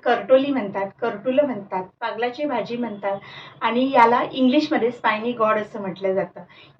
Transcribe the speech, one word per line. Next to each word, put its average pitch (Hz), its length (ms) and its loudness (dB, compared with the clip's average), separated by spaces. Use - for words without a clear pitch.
करटोली 254 480 4
म्हणतात, 196 340 -2
करटुलं 254 460 0
म्हणतात, 196 380 -6
पागलाची 240 440 -4
भाजी 240 320 -4
म्हणतात 202 420 -4
आणि 247 320 2
याला 240 280 6
इंग्लिशमध्ये 262 580 2
स्पायनी 226 420 -2
गॉड 214 260 2
असं 208 220 -8
म्हटलं 190 340 -2
जातं. 180 280 -4